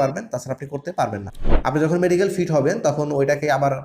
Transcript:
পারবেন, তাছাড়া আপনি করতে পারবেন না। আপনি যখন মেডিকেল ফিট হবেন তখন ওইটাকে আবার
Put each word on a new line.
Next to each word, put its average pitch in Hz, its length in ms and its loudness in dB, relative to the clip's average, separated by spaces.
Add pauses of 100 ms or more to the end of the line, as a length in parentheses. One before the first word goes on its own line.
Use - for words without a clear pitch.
পারবেন, 147 220 -2 (100)
তাছাড়া 131 240 -8
আপনি 143 180 -12
করতে 143 240 -10
পারবেন 104 280 -4
না। 98 40 -12 (360)
আপনি 135 180 2
যখন 165 200 2
মেডিকেল 180 320 2
ফিট 175 200 -2
হবেন 147 200 2 (100)
তখন 147 200 0 (120)
ওইটাকে 143 280 0 (100)
আবার 139 160 0 (120)